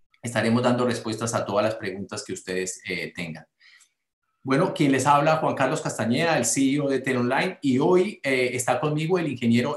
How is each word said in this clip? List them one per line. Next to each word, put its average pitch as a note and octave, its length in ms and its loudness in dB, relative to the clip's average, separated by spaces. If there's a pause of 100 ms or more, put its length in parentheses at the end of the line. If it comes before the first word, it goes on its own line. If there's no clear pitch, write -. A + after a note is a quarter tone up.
(240)
estaremos A2+ 400 0
dando B2 220 2
respuestas A2+ 500 -4
a G2+ 100 -2
todas G#2+ 200 0
las A2 100 -2
preguntas G2 480 -10
que F#2+ 100 -10
ustedes, F#2 540 -6
eh, E2 260 -6
tengan. D#2+ 320 -10 (1040)
Bueno, C#3+ 280 2
quien C#3 160 4
les C3+ 160 2
habla, D3+ 300 4
Juan C#3+ 180 0
Carlos C#3 260 0
Castañeda, D#3 560 0
el A#2+ 80 0
C C3+ 300 2
E D3 40 0
O C#3+ 80 -2
de C3+ 120 0
Tel B2 180 -2
Online, C#3 460 -2
y B2+ 160 2
hoy, F3+ 420 2
eh, B2+ 320 0
está B2 260 -2
conmigo D#3 380 0
el E3 100 -2
ingeniero A#2+ 500 2